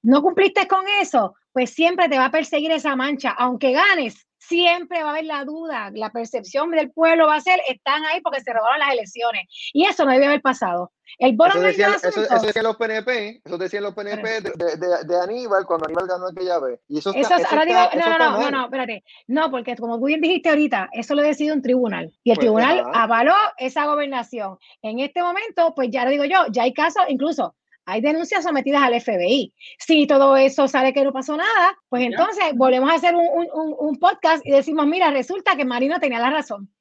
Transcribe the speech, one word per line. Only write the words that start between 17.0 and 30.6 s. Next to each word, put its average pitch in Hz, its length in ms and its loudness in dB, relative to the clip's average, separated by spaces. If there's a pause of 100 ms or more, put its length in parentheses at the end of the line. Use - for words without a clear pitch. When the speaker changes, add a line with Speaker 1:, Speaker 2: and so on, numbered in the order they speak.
Speaker 2:
está, 240 100 -2
Speaker 1:
Eso 311 140 2
es, 349 60 2
Speaker 2:
eso - 100 -2
Speaker 1:
ahora 311 120 2
Speaker 2:
está, - 20 2
Speaker 1:
digo, 359 140 2
no, 359 80 6
Speaker 2:
eso 339 220 0
Speaker 1:
no, - 20 2
Speaker 2:
está 330 140 2
Speaker 1:
no, 302 60 2
no, 240 100 0
Speaker 2:
mal. 277 100 -2
Speaker 1:
no, 262 140 -4
espérate. 240 380 -8 (240)
No, 294 240 0
porque 247 260 -6
como 233 200 -6
tú 233 100 -2
bien 311 120 0
dijiste 339 300 0
ahorita, 285 420 0
eso 240 240 -4
lo 294 60 2
decide 294 320 0
un 285 80 -2
tribunal. 233 600 -2
Y 233 100 2
el 220 40 6
Speaker 2:
Pues, - 40 -6
Speaker 1:
tribunal 240 400 4
Speaker 2:
ajá. 226 240 0
Speaker 1:
avaló 233 320 4 (220)
esa 269 280 -4
gobernación. 254 720 -4 (240)
En 220 180 -8
este 285 220 -4
momento, 349 520 -2
pues 262 160 -2
ya 247 140 -4
lo 247 80 0
digo 285 140 0
yo, 349 260 2
ya 226 120 0
hay 254 100 0
casos, 320 340 0
incluso 269 480 -4 (300)
hay 202 160 -4
denuncias 320 420 -2
sometidas 285 380 0
al 262 140 2
F 233 200 -2
B 175 100 -2
I. 233 280 0 (260)
Si 302 280 2
todo 277 280 6
eso 269 320 4